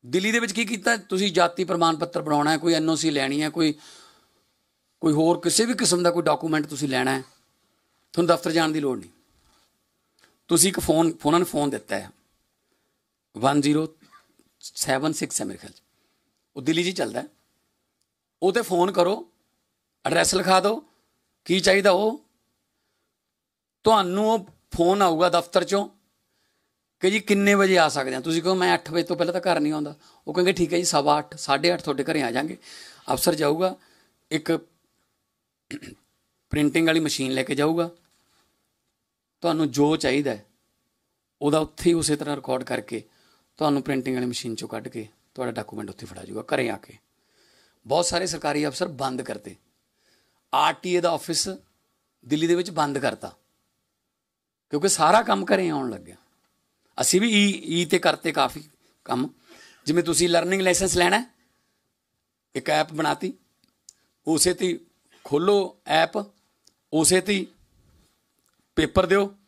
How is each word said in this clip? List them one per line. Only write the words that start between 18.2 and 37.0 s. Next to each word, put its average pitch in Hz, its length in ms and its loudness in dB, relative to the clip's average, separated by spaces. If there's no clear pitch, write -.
ਉਹ 190 80 4
'ਤੇ 233 100 0
ਫੋਨ 180 300 2
ਕਰੋ, 185 400 0
ਐਡਰੈਸ 160 300 2
ਲਿਖਾ 185 240 4
ਦਿਓ, 214 240 0
ਕੀ 185 140 2
ਚਾਹੀਦਾ 196 320 4
ਉਹ, 214 340 0
ਤੁਹਾਨੂੰ 208 460 4
ਉਹ 226 200 0
ਫੋਨ 185 240 4
ਆਊਗਾ 175 280 4
ਦਫ਼ਤਰ 170 320 2
'ਚੋਂ 196 280 -2
ਕਿ 190 120 2
ਜੀ 214 80 0
ਕਿੰਨੇ 202 340 4
ਵਜੇ 190 240 4
ਆ 160 120 6
ਸਕਦੇ 131 240 -4
ਹਾਂ। 131 80 -6
ਤੁਸੀਂ 160 220 -2
ਕਹੋ, 185 120 2
"ਮੈਂ 180 180 2
ਅੱਠ 165 180 -4
ਵਜੇ 165 120 0
ਤੋਂ 175 120 -4
ਪਹਿਲਾਂ 175 180 -2
ਤਾਂ 180 80 -2
ਘਰ 175 180 0
ਨਹੀਂ 147 140 0
ਆਉਂਦਾ।" 151 220 -8
ਉਹ 151 60 -10
ਕਹਿੰਗੇ, 180 200 2
"ਠੀਕ 170 200 0
ਹੈ 175 40 0
ਜੀ, 180 60 0
ਸਵਾ 147 360 2
ਅੱਠ, - 160 -10
ਸਾਢੇ 147 380 0
ਅੱਠ 160 80 -4
ਤੁਹਾਡੇ 139 220 -6
ਘਰੇ 156 200 -2
ਆ 117 80 -4
ਜਾਵਾਂਗੇ।" 139 260 -4
ਅਫਸਰ 160 220 0
ਜਾਊਗਾ, 160 400 0
ਇੱਕ 156 200 -4
ਪ੍ਰਿੰਟਿੰਗ 147 380 2
ਵਾਲੀ 160 120 2
ਮਸ਼ੀਨ 139 320 -2